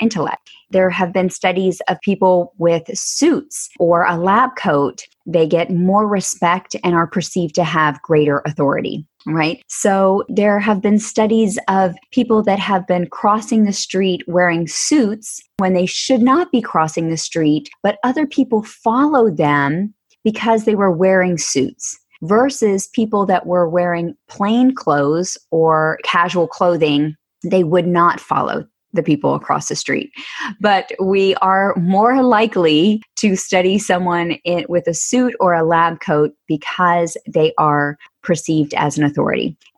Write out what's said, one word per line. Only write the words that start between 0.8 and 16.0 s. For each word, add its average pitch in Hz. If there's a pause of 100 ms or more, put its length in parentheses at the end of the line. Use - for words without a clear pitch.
have 175
been 185
studies 185
of 180
people 185
with 165 (100)
suits - (100)
or 170
a 175
lab 214
coat. 143 (220)
They 160
get 165
more 190
respect 185
and 175
are 170
perceived 170
to 175
have 156
greater 147
authority, 151 (200)
right? 156
So 196
there 202
have 202
been 208
studies 214
of 190 (160)
people 220
that 202
have 185
been 175
crossing 220
the 202
street 190
wearing 170
suits 220 (160)
when 190
they 180
should 233